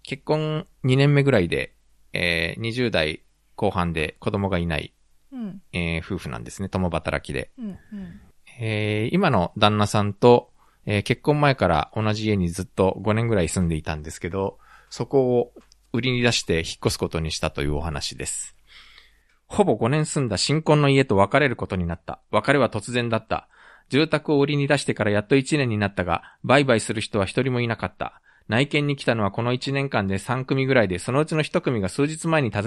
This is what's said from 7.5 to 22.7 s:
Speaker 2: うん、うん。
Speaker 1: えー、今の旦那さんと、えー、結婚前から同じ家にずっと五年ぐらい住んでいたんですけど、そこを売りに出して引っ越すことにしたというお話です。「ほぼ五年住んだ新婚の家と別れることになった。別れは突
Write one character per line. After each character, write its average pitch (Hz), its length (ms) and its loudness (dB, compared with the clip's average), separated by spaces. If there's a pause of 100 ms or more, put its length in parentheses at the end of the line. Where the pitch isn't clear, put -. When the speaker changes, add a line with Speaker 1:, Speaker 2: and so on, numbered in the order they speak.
Speaker 2:
う 254 40 -12
ん、 196 160 -10 (140)
う 208 40 -12
ん。 190 240 -14 (400)
Speaker 1:
え 107 500 -2
ー、 - 40 0
今 180 160 2
の 98 260 2
旦 107 220 4
那 104 80 4
さ 104 160 2
ん 101 100 0
と、 123 400 6 (320)
え 104 140 0
ー、 98 40 0
結 - 200 -2
婚 147 180 2
前 143 140 4
か 98 140 2
ら 78 280 2
同 107 160 0
じ 107 140 -4
家 107 100 2
に 87 140 0
ず 87 120 -6
っ - 40 -8
と 95 340 0
五 104 120 0
年 113 140 0
ぐ 117 80 0
ら 92 80 4
い 82 60 0
住 95 160 0
ん 85 40 2
で 82 60 0
い 76 80 -4
た 82 120 -6
ん 76 80 -8
で 78 80 -12
す - 100 -16
け 87 100 -6
ど、 98 280 -4 (300)
そ - 180 -8
こ 127 320 2
を - 140 -2 (400)
売 117 100 0
り 127 100 0
に 123 100 0
出 120 100 4
し - 100 -2
て 82 160 0
引 - 20 2
っ 82 40 -4 (200)
越 - 60 2
す - 80 -4
こ 87 100 -2
と 82 120 -4
に 78 120 -4
し - 80 -8
た 80 100 -2
と - 120 -6
い 71 40 -2
う 73 100 0
お 73 40 -4
話 78 360 -6
で - 100 -10
す。 - 280 -10 (920)
「ほ - 180 0
ぼ 135 120 2
五 113 120 0
年 151 180 0
住 143 180 -2
ん 117 40 -2
だ 98 80 -2
新 156 260 0
婚 147 200 4
の 143 60 4
家 135 160 4
と 104 120 2
別 101 240 4
れ 143 80 2
る 117 80 -4
こ 95 100 -6
と 98 100 -4
に 87 100 -2
な 85 80 -4
っ - 100 -10
た。 - 160 -12 (100)
別 107 220 2
れ 143 60 4
は 117 100 4
突 113 240 -8